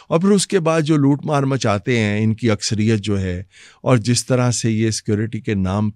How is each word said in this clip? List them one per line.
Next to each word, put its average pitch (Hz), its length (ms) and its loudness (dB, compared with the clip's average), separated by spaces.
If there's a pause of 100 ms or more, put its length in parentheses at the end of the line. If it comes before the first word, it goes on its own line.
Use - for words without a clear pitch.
और 165 100 2
फिर 196 100 2
उसके 185 300 2
बाद 160 240 0
जो 156 140 2
लूट 139 280 2
मार 143 200 0
मचाते 120 520 0
हैं 107 240 0
इनकी 110 280 0
अक्सरियत 107 500 0
जो 104 160 -2
है, 92 300 -4 (380)
और 127 160 0
जिस 120 280 -2
तरह 123 240 0
से 117 180 -2
ये 110 220 0
सिक्योरिटी 107 480 -4
के 107 160 -4
नाम 98 400 0